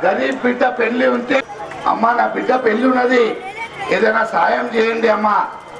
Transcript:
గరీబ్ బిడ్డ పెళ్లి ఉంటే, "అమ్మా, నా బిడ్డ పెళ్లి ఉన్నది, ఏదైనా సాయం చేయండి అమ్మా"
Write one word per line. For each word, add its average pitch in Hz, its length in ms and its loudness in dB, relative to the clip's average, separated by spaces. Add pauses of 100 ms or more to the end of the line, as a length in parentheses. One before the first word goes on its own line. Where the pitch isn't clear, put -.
గరీబ్ 262 340 0
బిడ్డ 247 260 0
పెళ్లి 247 420 2
ఉంటే, 254 360 0 (440)
"అమ్మా, 226 260 2
నా 226 140 2
బిడ్డ - 280 0
పెళ్లి 240 320 2
ఉన్నది, 247 500 2 (540)
ఏదైనా 214 340 2
సాయం 226 500 0
చేయండి 226 320 0
అమ్మా" 208 400 2 (320)